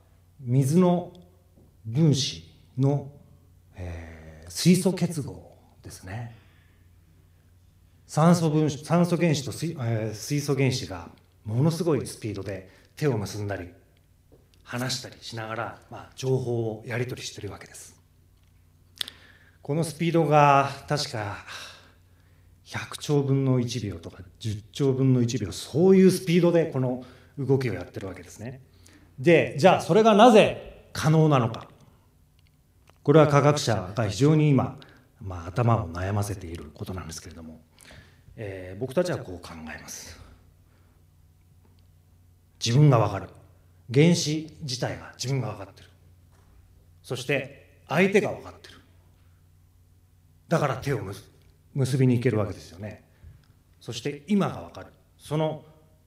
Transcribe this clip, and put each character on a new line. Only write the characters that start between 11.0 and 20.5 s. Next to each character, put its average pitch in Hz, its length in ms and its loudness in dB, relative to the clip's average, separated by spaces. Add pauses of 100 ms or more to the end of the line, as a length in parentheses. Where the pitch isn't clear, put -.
も 110 160 -2
の 160 80 2
す 165 140 -2
ご 160 120 0
い 101 120 -4
ス - 120 -16
ピ 107 120 -8
ー 92 40 -8
ド 95 60 -10
で 95 300 -12 (240)
手 151 120 -4
を 117 120 0
結 98 200 -8
ん 104 80 -6
だ 98 80 -6
り 90 140 -12 (920)
離 123 260 -8
し - 140 -8
た 101 60 -16
り - 120 -20
し - 140 -16
な 113 100 -10
が 110 80 -10
ら、 107 260 -8 (120)
ま 104 80 -16
あ、 - 160 -20
情 131 240 -2
報 120 320 -4
を 107 160 -12
や 117 100 -6
り 123 80 -4
取 120 160 -12
り - 60 -12
し - 80 -16
て - 60 -18
る 98 100 -10
わ 82 80 -16
け - 80 -20
で - 80 -20
す。 - 260 -20 (1600)
こ 143 140 -4
の 160 80 0
ス 165 120 -8
ピ 170 140 -2
ー - 20 0
ド 165 140 4
が 143 460 6 (180)